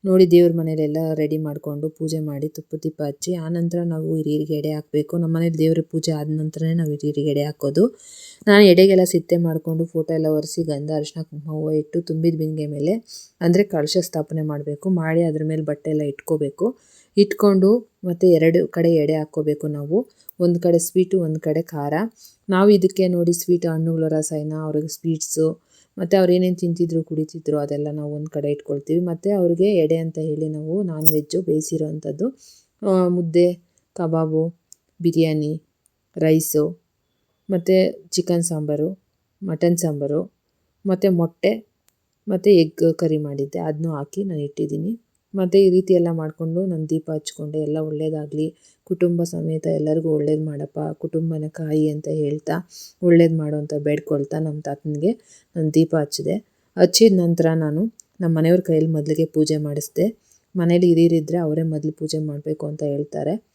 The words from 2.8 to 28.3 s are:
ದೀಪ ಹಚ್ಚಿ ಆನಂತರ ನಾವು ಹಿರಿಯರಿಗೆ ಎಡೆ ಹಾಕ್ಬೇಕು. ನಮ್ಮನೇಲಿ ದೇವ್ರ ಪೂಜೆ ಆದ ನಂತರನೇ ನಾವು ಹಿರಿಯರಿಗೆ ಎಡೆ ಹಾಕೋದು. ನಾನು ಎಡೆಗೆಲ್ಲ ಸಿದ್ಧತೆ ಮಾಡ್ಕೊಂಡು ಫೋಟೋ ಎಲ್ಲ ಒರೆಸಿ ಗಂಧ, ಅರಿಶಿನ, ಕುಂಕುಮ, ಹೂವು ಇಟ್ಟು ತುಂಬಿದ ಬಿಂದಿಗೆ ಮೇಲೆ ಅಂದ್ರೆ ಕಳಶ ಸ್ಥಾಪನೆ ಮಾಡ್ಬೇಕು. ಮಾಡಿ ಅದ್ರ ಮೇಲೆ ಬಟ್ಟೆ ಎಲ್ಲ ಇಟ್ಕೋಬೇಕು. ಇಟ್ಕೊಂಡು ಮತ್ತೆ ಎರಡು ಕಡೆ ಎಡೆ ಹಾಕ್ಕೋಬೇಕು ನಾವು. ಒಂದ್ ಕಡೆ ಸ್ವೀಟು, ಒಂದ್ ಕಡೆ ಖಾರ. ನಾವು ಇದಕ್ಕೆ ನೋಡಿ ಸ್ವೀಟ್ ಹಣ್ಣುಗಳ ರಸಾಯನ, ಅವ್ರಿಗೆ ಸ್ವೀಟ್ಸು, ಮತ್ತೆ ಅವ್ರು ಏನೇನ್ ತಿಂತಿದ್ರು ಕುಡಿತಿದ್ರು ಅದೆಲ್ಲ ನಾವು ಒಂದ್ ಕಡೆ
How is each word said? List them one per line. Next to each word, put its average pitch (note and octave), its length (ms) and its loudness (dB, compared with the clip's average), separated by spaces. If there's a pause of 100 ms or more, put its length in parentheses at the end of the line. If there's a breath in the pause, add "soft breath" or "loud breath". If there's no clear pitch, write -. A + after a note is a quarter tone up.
ದೀಪ D#3 240 -6
ಹಚ್ಚಿ C#3+ 280 -6
ಆನಂತರ E3+ 500 -2
ನಾವು D#3+ 320 -4
ಹಿರಿಯರಿಗೆ D3+ 380 -2
ಎಡೆ D3+ 160 -4
ಹಾಕ್ಬೇಕು. D3+ 460 -4
ನಮ್ಮನೇಲಿ E3 420 0
ದೇವ್ರ D#3+ 200 4 (120)
ಪೂಜೆ D#3+ 220 -2
ಆದ D3+ 160 -4
ನಂತರನೇ D#3 460 -2
ನಾವು E3 160 0
ಹಿರಿಯರಿಗೆ D3 400 -2
ಎಡೆ C#3+ 120 0
ಹಾಕೋದು. D3+ 440 0 (600 loud breath)
ನಾನು G#3 180 10
ಎಡೆಗೆಲ್ಲ F#3+ 400 8
ಸಿದ್ಧತೆ E3+ 320 0
ಮಾಡ್ಕೊಂಡು E3 480 -2
ಫೋಟೋ D#3+ 300 -4
ಎಲ್ಲ D#3+ 120 0
ಒರೆಸಿ D#3 360 -2
ಗಂಧ, D3 340 -4
ಅರಿಶಿನ, D3+ 260 -6
ಕುಂಕುಮ, D3+ 300 -12
ಹೂವು D#3 200 -4
ಇಟ್ಟು D#3 300 -2
ತುಂಬಿದ E3 360 -2
ಬಿಂದಿಗೆ D#3 280 -4
ಮೇಲೆ D3+ 260 -4 (480 loud breath)
ಅಂದ್ರೆ F3 240 4
ಕಳಶ D#3 360 -2
ಸ್ಥಾಪನೆ D#3 420 -6
ಮಾಡ್ಬೇಕು. D3 480 -6
ಮಾಡಿ E3 320 0
ಅದ್ರ D#3 220 -2
ಮೇಲೆ D#3 180 -4
ಬಟ್ಟೆ D3+ 280 -6
ಎಲ್ಲ D3+ 120 0
ಇಟ್ಕೋಬೇಕು. D3+ 760 -2 (380 soft breath)
ಇಟ್ಕೊಂಡು G3+ 760 4 (120)
ಮತ್ತೆ F3+ 240 2
ಎರಡು E3 400 4
ಕಡೆ E3 220 0
ಎಡೆ D#3 220 2
ಹಾಕ್ಕೋಬೇಕು D3+ 560 -4
ನಾವು. D3 400 -4 (320 loud breath)
ಒಂದ್ F3 180 2
ಕಡೆ E3+ 200 2
ಸ್ವೀಟು, F#3 420 0
ಒಂದ್ D#3+ 180 -4
ಕಡೆ D#3+ 240 -2
ಖಾರ. D3 300 -6 (560 soft breath)
ನಾವು G3 220 4
ಇದಕ್ಕೆ F#3+ 380 4
ನೋಡಿ F3 240 0
ಸ್ವೀಟ್ F3 340 0
ಹಣ್ಣುಗಳ D#3+ 420 -2
ರಸಾಯನ, D#3 520 -4
ಅವ್ರಿಗೆ D#3 280 -4
ಸ್ವೀಟ್ಸು, D#3+ 720 -4 (360 soft breath)
ಮತ್ತೆ F#3+ 180 0
ಅವ್ರು F3+ 160 4
ಏನೇನ್ F3+ 240 2
ತಿಂತಿದ್ರು E3+ 460 -2
ಕುಡಿತಿದ್ರು D#3 560 -4
ಅದೆಲ್ಲ D3 340 -4
ನಾವು D3 240 -8
ಒಂದ್ D3+ 120 -8
ಕಡೆ D3 220 -4